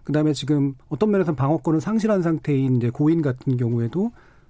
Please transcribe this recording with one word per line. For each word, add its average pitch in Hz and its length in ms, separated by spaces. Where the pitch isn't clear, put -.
그다음에 151 260
지금 139 440
어떤 214 240
면에서는 175 240
방어권을 151 460
상실한 208 400
상태인 139 560
이제 117 120
고인 156 320
같은 131 360
경우에도 120 560